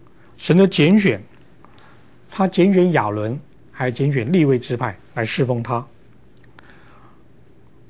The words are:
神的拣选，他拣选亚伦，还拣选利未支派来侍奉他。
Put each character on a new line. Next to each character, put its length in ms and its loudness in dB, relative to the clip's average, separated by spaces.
神 200 0
的 100 6
拣 320 4
选， 240 0
他 200 -2
拣 240 2
选 180 2
亚 180 0
伦， 300 -6
还 180 -6
拣 240 -2
选 200 -4
利 120 4
未 140 2
支 180 -8
派 200 -8
来 100 -4
侍 200 -2
奉 180 -2
他。 240 -6